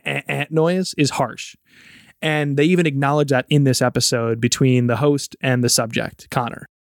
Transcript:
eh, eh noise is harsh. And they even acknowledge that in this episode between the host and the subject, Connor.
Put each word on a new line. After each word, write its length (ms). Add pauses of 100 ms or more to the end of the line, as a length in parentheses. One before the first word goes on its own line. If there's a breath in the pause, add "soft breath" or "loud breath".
eh, 220
eh 220
noise 480
is 140
harsh. 460 (680 loud breath)
And 340
they 80
even 220
acknowledge 440
that 200
in 140
this 180
episode 580
between 460
the 100
host 460
and 200
the 60
subject, 640
Connor. 360 (140)